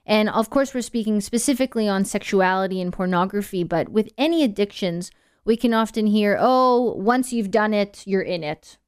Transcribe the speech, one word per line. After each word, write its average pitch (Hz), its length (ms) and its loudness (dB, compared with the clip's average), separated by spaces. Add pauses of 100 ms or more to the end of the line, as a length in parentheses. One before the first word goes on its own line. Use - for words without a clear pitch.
and 214 240 2
of 220 180 0
course 269 240 0
we're 254 80 -4
speaking 214 400 -2
specifically 240 680 -2
on 196 180 0
sexuality 190 760 0
and 180 100 -4
pornography, 185 720 -2
but 165 260 -2
with 220 260 0
any 320 260 0
addictions, 196 680 -4 (340)
we 220 100 2
can 233 200 0
often 220 320 0
hear, 208 340 2
"Oh, 254 560 4
once 240 380 0
you've 208 160 -2
done 214 240 2
it, 202 320 -4
you're 190 160 0
in 170 200 -6
it," - 460 -10